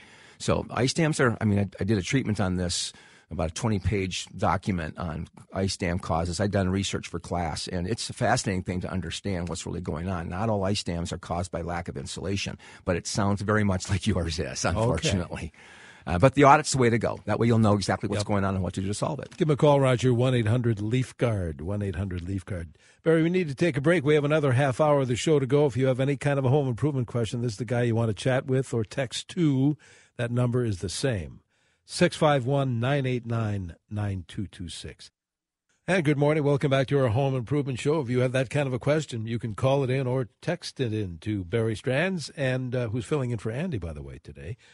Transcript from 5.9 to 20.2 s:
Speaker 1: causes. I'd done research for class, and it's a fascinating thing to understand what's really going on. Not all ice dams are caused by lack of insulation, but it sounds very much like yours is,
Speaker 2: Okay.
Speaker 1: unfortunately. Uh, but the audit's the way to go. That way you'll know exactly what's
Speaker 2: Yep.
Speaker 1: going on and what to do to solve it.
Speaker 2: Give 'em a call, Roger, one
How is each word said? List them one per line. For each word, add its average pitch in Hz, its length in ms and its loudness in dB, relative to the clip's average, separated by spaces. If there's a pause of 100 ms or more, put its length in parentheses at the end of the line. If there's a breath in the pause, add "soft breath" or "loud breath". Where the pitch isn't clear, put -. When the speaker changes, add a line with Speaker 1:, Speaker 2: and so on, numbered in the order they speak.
Speaker 1:
causes. 85 400 -2
I'd 101 140 0
done 98 160 2
research 95 400 -2
for 87 100 -8
class, 85 480 -4
and 90 220 -4
it's - 220 -4
a - 20 -10
fascinating 101 500 0
thing 92 200 -4
to - 100 -6
understand 87 560 -4
what's 80 180 -8
really 90 140 -6
going 87 280 -6
on. 85 200 -4
Not 98 220 -4
all 101 120 0
ice 98 220 0
dams 85 260 -4
are - 80 -6
caused 90 320 -6
by 85 120 -6
lack 87 260 -6
of - 80 -10
insulation, - 600 -6 (260 loud breath)
but 90 120 2
it - 100 -6
sounds 101 340 0
very 107 240 2
much 95 240 0
like 98 180 -2
yours 85 320 -2
is, 65 260 -6
Speaker 2:
Okay. 92 140 0
Speaker 1:
unfortunately. 87 720 -2 (540 loud breath)
Uh, 85 120 0
but 131 160 6
the 143 100 6
audit's 147 280 8
the 135 60 0
way 120 120 6
to 113 80 2
go. 95 260 -2
That 104 160 0
way 117 60 4
you'll 117 120 6
know 107 160 6
exactly 98 360 0
what's 101 100 0
Speaker 2:
Yep. 101 60 -2
Speaker 1:
going 101 180 2
on 95 100 0
and 95 80 -2
what 90 120 -4
to 95 80 -4
do 95 60 -2
to 104 60 -4
solve - 260 -4
it. - 180 -16
Speaker 2:
Give 170 100 2
'em 151 60 4
a - 20 0
call, 143 240 6
Roger, 127 320 4
one 127 220 2